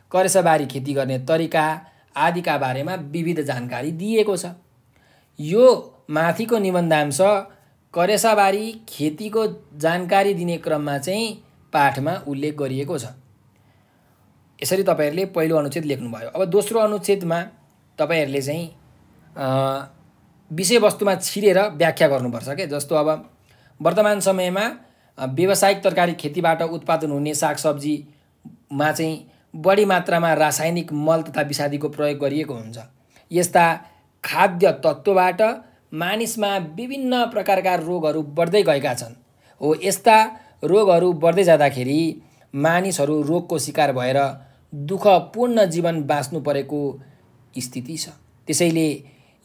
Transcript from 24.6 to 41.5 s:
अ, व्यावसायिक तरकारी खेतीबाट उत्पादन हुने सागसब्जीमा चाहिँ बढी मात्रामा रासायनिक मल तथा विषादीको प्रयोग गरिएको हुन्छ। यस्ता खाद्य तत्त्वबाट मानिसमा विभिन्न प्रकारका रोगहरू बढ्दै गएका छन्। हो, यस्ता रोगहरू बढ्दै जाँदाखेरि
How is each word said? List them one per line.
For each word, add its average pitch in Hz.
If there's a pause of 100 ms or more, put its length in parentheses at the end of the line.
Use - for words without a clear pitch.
अ, 131
व्यावसायिक 190
तरकारी 175
खेतीबाट 165
उत्पादन 160
हुने 147
सागसब्जीमा 147
चाहिँ 160 (240)
बढी 190
मात्रामा 170
रासायनिक 156
मल 156
तथा 156
विषादीको 143
प्रयोग 147
गरिएको 143
हुन्छ। 113 (520)
यस्ता 170 (380)
खाद्य 175
तत्त्वबाट 185 (280)
मानिसमा 202
विभिन्न 247
प्रकारका 190
रोगहरू 160
बढ्दै 170
गएका 143
छन्। 117 (480)
हो, 156
यस्ता 220 (240)
रोगहरू 180
बढ्दै 165
जाँदाखेरि 147 (340)